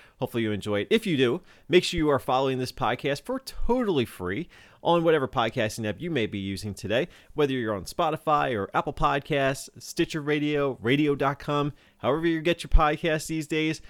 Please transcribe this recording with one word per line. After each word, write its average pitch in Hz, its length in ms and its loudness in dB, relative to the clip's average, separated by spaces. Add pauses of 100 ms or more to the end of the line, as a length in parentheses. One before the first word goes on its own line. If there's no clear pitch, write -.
(200)
Hopefully 117 240 -2
you 107 80 0
enjoy 104 300 -2
it. 98 80 -4
If 220 180 2
you 165 80 0
do, 127 260 2 (280)
make 175 160 4
sure 175 120 -4
you 151 120 2
are 135 100 4
following 135 380 0
this 127 160 -4
podcast 127 480 -2
for 254 180 -6
totally 208 640 0
free 98 460 -6 (320)
on 170 220 2
whatever 160 240 2
podcasting 113 600 -2
app 101 120 -4
you 170 120 -8
may 123 140 0
be 101 140 -4
using 98 340 -6
today, 117 340 -2 (260)
whether 147 200 2
you're 110 220 -2
on 92 80 -6
Spotify 151 720 0
or 98 200 -2
Apple 151 200 -2
Podcasts, 139 840 0
Stitcher 160 440 -4
Radio, 147 600 0
radio 143 340 4
dot 139 240 0
com, 147 320 -2 (280)
however 151 280 0
you 165 140 0
get 165 220 0
your 147 60 -12
podcasts 156 580 4
these 160 180 -4
days, 156 440 -2